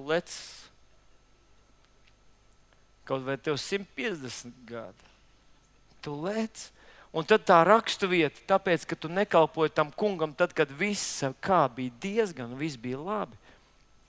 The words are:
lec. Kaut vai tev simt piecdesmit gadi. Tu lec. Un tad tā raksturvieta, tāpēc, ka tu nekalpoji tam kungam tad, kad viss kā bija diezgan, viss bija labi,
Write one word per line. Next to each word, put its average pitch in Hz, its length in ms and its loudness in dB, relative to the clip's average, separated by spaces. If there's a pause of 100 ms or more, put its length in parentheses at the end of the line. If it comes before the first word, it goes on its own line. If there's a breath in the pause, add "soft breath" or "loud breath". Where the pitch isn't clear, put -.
lec. 165 220 -2 (2750)
Kaut 135 180 -4
vai 135 140 -4
tev 147 200 -4
simt 196 360 -6
piecdesmit 135 600 -8 (120)
gadi. 113 420 -16 (960)
Tu 147 100 -10
lec. 208 540 -6 (440 loud breath)
Un 160 140 -4
tad 214 220 4
tā 180 180 10
raksturvieta, 185 800 2
tāpēc, 190 420 0
ka 170 80 -6
tu 156 140 -10
nekalpoji 165 640 2
tam 151 160 0
kungam 160 460 -2
tad, 175 200 0
kad 147 140 2
viss 196 540 -4 (180)
kā 180 300 4
bija 127 300 -8
diezgan, 175 580 -4
viss 147 180 -6
bija 127 220 -8
labi, 185 360 -8 (720 soft breath)